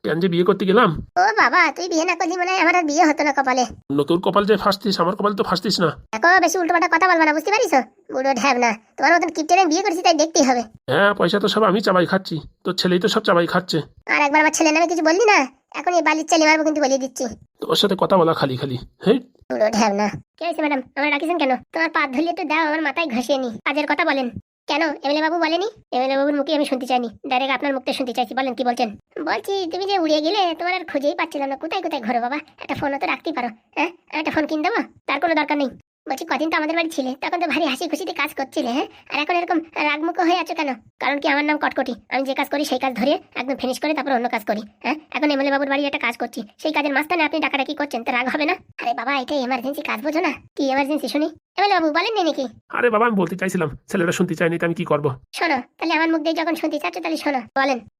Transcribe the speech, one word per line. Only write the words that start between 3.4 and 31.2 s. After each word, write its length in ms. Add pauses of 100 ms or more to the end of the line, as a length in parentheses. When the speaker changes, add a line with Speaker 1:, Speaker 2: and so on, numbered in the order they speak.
Speaker 1:
অন্য 160
কেউর 180
কপাল 240
যে 140
ফাঁসতিস, 400
আমার 140
কপাল 220
তো 100
ফাঁসতিস 340
না। 60 (240)
Speaker 2:
দেখো, 160 (140)
বেশি 180
উল্টোপাল্টা 320
কথা 160
বলবা 180
না, 100
বুঝতে 160
পারিস? 200 (400)
বুড়ো 260
ঢ্যাবনা, 320 (240)
তোমার 180
মতন 220
কিপটের 360
বিয়ে 140
করেছি, 200
তাই 160
দেখতেই 280
হবে। 120 (300)
Speaker 1:
হ্যাঁ, 280
পয়সা 240
তো 100
সব 160
আমি 160
চাবাই 260
খাচ্ছি, 240 (280)
তোর 160
ছেলেই 240
তো 100
সব 140
চাবাই 260
খাচ্ছে। 240 (360)
Speaker 2:
আর 120
একবার 180
আমার 140
ছেলের 180
নামে 160
কিছু 180
বললি 220
না, 60 (420)
এখন 180
এই 100
বালির 240
চালি 160
মারবো 200
কিন্তু, 180
বলে 180
দিচ্ছি। 220 (360)
Speaker 1:
তোমার 200
সাথে 200
কথা 200
বলা 180
খালি 220
খালি, 160 (280)
হেই। 140 (300)
Speaker 2:
বুড়ো 180 (100)
ঢ্যাবনা। 300 (300)
কি 80
হয়েছে 180
ম্যাডাম, 180 (160)
আমার 160
ডাকিছেন 280
কেন? 100 (220)
তোমার 220
পা 60 (120)
ধুলে 200
একটু 180
দাও, 180
আমার 180
মাথায় 260
ঘষিয়ে 300
নি। 60 (160)
কাজের 260
কথা 180
বলেন। 180 (420)
কেন, 120 (240)
এমএলএ 200
বাবু 200
বলেনি? 220 (280)
এমএলএ 240
বাবুর 200
মুখে 180
আমি 140
শুনতে 200
চাইনি, 180 (200)
ডাইরেক্ট 280
আপনার 180
মুখে 220
শুনতে 200
চাইছি। 220
বলেন, 180
কি 120
বলছেন? 200 (400)
বলছি, 240 (180)
তুমি 180
যে 140
উড়িয়ে 220
গেলে, 160 (180)
তোমার 180
আর 140
খুঁজেই 280
পাচ্ছিলাম 320